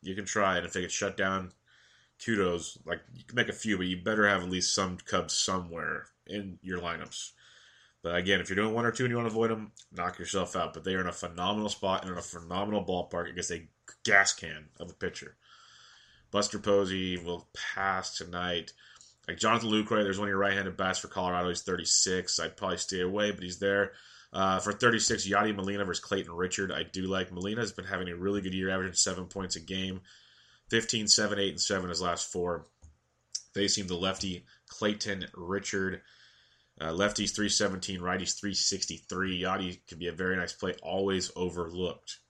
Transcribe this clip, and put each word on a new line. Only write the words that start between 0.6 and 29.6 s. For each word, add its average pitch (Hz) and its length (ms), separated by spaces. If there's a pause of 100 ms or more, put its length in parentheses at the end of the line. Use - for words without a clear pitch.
if 87 60
they 92 100
get 87 100
shut 98 240
down, 95 360 (720)
kudos. 90 600
Like, 85 160 (140)
you - 100
can 117 120
make 117 120
a 113 40
few, 107 240
but 90 100
you 90 160
better 107 260
have 98 140
at 90 80
least 90 240
some 92 240
Cubs 82 360
somewhere 82 720 (200)
in 98 360
your 92 160
lineups. 82 540 (720)
But 85 120
again, 90 260
if - 80
you're 92 80
doing 110 180
one 117 120
or 113 60
two 131 120
and 123 60
you 120 60
wanna 117 140
avoid 113 200
'em, 107 220 (180)
knock 87 280
yourself 90 360
out. 85 180
But 80 120
they 95 100
are 92 60
in 90 80
a 85 40
phenomenal 95 580
spot 95 320
and 92 100
in 87 60
a - 40
phenomenal 92 640
ballpark 87 460
against 85 200
a 85 180 (360)
gas 98 280
can 78 360 (100)
of 87 120
a 78 40
pitcher. - 420 (960)
Buster 101 300
Posey 95 560
will 87 360
pass 95 640
tonight. 87 560 (560)
Like, 87 100
Jonathan 110 320
Lucroy, 107 320
there's 98 160
one 101 100
of - 20
your 95 80
right-handed 98 380
bats 95 220
for - 100
Colorado. 90 420
He's 85 120
thirty-six. 92 760
I'd 82 160
probably 92 220
stay 95 220
away, 101 320
but 90 100
he's 90 160
there. 98 340 (400)
Uh, 95 280
for 104 120
thirty-six, 107 540
Yadi 104 280
Molina 98 300
versus 90 180
Clayton 95 300
Richard. 90 400
I 78 120
do 92 180
like 92 280
Molina. 98 300
Has 104 120
been 92 120
having 92 240
a 85 80
really 98 240
good 92 140
year, 95 160
averaging 92 240
seven 92 320
points 92 300
a 82 40